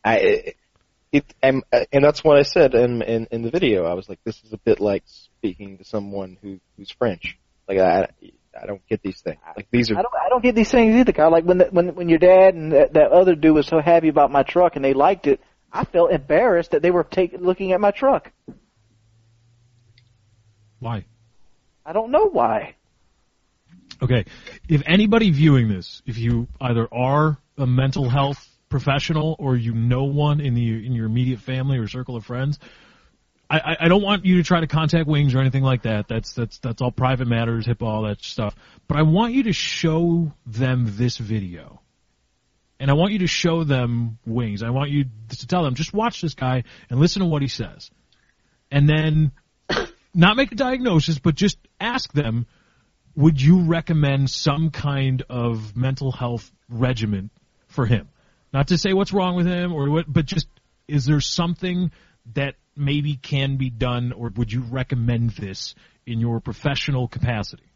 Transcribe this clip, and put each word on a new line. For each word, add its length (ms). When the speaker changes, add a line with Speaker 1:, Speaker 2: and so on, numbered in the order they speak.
Speaker 1:
I, 140
it, 380
it, 300
and, 200
and 120
that's 180
what 160
I 40
said 320
in, 280
in, 280
in 120
the 80
video. 360
I 80
was 140
like, 160
"This 200
is 80
a 60
bit 220
like 260
speaking 720
to 60
someone 580
who, 160
who's 140
French." 480
Like, 120
I, 300
I 60
don't 200
get 160
these 200
things. 160
Like, 140
these 200
are 80
Speaker 2:
I 40
don't, 120
I 20
don't 140
get 120
these 160
things 260
either, 160
Kyle. 180
Like, 140
when 140
the, 120
when, 240
when 160
your 80
dad 360
and 180
that, 200
that 200
other 220
dude 200
was 140
so 120
happy 280
about 220
my 120
truck 340
and 80
they 80
liked 340
it, 140
I 120
felt 280
embarrassed 600
that 100
they 80
were 140
take-, 360
looking 320
at 80
my 100
truck. 400
Speaker 3:
Why? 260
Speaker 2:
I 60
don't 180
know 180
why. 460
Speaker 3:
Okay. 220
If 180
anybody 440
viewing 380
this, 380
if 120
you 300
either 320
are 460
a 100
mental 420
health 380
professional 680
or 180
you 180
know 300
one 360
in 140
the, 320
in 60
your 140
immediate 340
family 380
or 100
circle 280
of 80
friends, 340
I, 80
I, 220
I 80
don't 140
want 220
you 140
to 40
try 180
to 60
contact 400
Wings 280
or 60
anything 220
like 200
that. 260
That's, 240
that's, 280
that's 200
all 100
private 380
matters, 380
hipaa, 200
all 180
that 200
stuff. 300
But 80
I 60
want 320
you 100
to 80
show 800
them 400
this 220
video. 600
And 100
I 40
want 180
you 80
to 60
show 360
them 640
Wings. 360
I 80
want 200
you 140
to 180
tell 160
them, 140
"Just 180
watch 260
this 140
guy 300
and 80
listen 220
to 60
what 140
he 80
says." 400
And 180
then 420
<coughs> 440
not 220
make 140
a 60
diagnosis, 640
but 160
just 200
ask 320
them, 340
"Would 260
you 220
recommend 680
some 420
kind 600
of 460
mental 340
health 400
regimen 600
for 180
him?" 220
Not 160
to 80
say 160
what's 200
wrong 240
with 100
him 260
or 160
what, 240
but 140
just, 220
is 180
there 140
something 720
that 220
maybe 400
can 400
be 140
done, 420
or 240
would 160
you 100
recommend 680
this 440
in 140
your 200
professional 680
capacity? 560